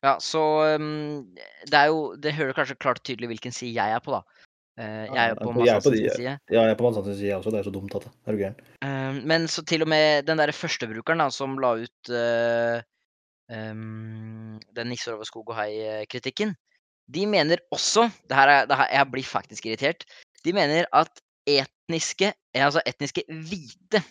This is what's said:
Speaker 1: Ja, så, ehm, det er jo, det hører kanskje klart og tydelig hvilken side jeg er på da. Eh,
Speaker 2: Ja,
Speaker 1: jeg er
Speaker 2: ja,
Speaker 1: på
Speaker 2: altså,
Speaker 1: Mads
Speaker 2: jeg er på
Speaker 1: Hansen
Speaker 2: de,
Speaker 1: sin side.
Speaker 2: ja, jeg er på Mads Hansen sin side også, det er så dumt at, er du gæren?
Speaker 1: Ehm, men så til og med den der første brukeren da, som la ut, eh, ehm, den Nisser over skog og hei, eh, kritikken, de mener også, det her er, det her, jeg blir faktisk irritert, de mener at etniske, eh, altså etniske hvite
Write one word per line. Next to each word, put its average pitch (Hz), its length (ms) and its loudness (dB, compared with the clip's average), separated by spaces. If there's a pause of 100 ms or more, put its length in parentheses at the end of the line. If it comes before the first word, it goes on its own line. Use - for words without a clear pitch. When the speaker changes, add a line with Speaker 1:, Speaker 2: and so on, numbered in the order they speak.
Speaker 1:
Ja, 139 100 4 (100)
så, 160 200 0 (260)
ehm, 151 560 -4 (420)
det 147 80 2
er 147 160 8
jo, 160 60 2 (180)
det 147 220 -4
hører 139 180 -2
kanskje 139 240 -2
klart 127 220 0
og - 80 -20
tydelig 120 240 -6
hvilken 120 180 -10
side 123 240 -8
jeg 110 220 0
er - 20 0
på 139 160 -6
da. 95 60 -4 (580)
Eh, 113 60 -10 (240)
Speaker 2:
Ja, - 20 -8
Speaker 1:
jeg 131 80 -2
er 117 80 6
Speaker 2:
ja, 113 80 0
Speaker 1:
på 110 140 -6
Speaker 2:
altså, 120 80 -2
Speaker 1:
Mads 120 80 4
Speaker 2:
jeg 117 100 8
er 101 60 2
på 143 80 4
Speaker 1:
Hansen - 20 2
Speaker 2:
de, 113 60 2
Speaker 1:
sin - 180 0
side. 131 220 -6 (180)
Speaker 2:
ja, 113 60 6
jeg 113 100 4
er 107 80 0
på 120 80 2
Mads 117 140 2
Hansen 101 160 -6
sin - 80 -10
side 101 100 0
også, 95 160 -4
det 110 80 -2
er 98 80 -6
så 95 80 -8
dumt 98 240 -8
at, - 80 -14
er - 240 -10
du 107 80 0
gæren? 98 160 -4 (300)
Speaker 1:
Ehm, 135 420 -4
men 165 200 2
så 160 180 -6
til 160 180 2
og 160 80 0
med 151 340 4
den 160 140 0
der 147 160 4
første - 320 -6
brukeren 117 320 -2
da, 151 100 4
som 135 300 -6
la 127 160 2
ut, 120 400 -10
eh, 117 640 0 (680)
ehm, 110 1040 -12 (160)
den 117 160 -8
Nisser 120 300 -8
over 110 100 -12
skog 113 240 -16
og 113 80 -6
hei, 107 120 -2 (120)
eh, 107 240 -6
kritikken, 151 480 -6 (540)
de 165 160 -2
mener 175 340 2 (120)
også, - 360 2 (220)
det 131 80 2
her 139 100 8
er, 139 200 6
det 135 100 2
her, 135 160 4
jeg 139 180 4
blir 131 160 -6
faktisk - 380 -6
irritert, 131 400 -2 (400)
de 170 80 0
mener 165 400 2
at - 260 4 (280)
etniske, 156 840 0 (220)
eh, 127 100 2
altså 143 220 4
etniske 139 420 -6
hvite 160 720 -6 (120)